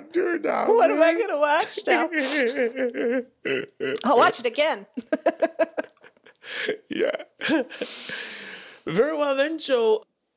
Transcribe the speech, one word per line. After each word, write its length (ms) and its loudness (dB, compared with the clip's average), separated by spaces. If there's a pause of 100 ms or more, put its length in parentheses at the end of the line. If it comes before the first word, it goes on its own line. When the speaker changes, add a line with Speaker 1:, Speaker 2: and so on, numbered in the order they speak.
(140)
Speaker 1:
do 300 0
now, 280 0
Speaker 2:
What 200 6
am 100 2
I 120 6
Speaker 1:
man? 80 0
Speaker 2:
gonna 180 -2
watch 480 0
now? 240 2
Speaker 1:
<laughs> 1900 -2
Speaker 2:
I'll 120 4
watch 220 4
it 60 -6
again. 460 0
<laughs> 40 -20 (1900)
Speaker 1:
Yeah. 340 -2 (180)
<laughs> 220 0 (1200)
Very 320 2
well 180 0
then. 240 0
So 440 2 (340)